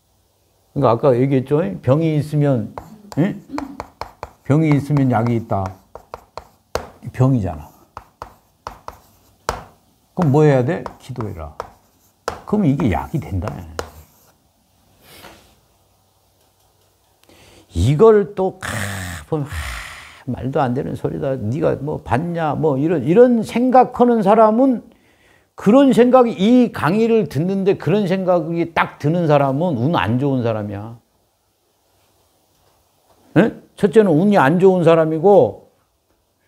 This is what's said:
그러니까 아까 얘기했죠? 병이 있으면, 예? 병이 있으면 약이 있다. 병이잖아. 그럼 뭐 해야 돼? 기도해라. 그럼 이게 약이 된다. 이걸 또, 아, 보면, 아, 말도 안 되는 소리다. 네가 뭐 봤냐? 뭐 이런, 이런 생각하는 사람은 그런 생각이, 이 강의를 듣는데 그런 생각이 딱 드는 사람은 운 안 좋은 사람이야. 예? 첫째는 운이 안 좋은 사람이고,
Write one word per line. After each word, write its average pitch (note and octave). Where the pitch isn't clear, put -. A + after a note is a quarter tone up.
그러니까 C3+
아까 B2
얘기했죠? C#3+
병이 D#3
있으면, C#3+
예? F#3
병이 D#3
있으면 C#3+
약이 A#2+
있다. G2+
병이잖아. F#2+
그럼 D#3+
뭐 D3+
해야 C3+
돼? E3+
기도해라. G2
그럼 G#3
이게 C#3+
약이 D2
된다. F#2
이걸 G3
또, F#3
아, G2
보면, D3
아, -
말도 C3
안 C#3
되는 D#3
소리다. C#3+
네가 B2+
뭐 C#3
봤냐? E3
뭐 C#3
이런, D3+
이런 A#3
생각하는 A#3+
사람은 A3+
그런 C4
생각이, B3
이 A3
강의를 A3
듣는데 F#3+
그런 G3
생각이 E3+
딱 -
드는 E3
사람은 C#3+
운 C3+
안 G#2+
좋은 C3+
사람이야. G#2+
예? -
첫째는 G#3
운이 F#3+
안 D3
좋은 F#3
사람이고, D#3+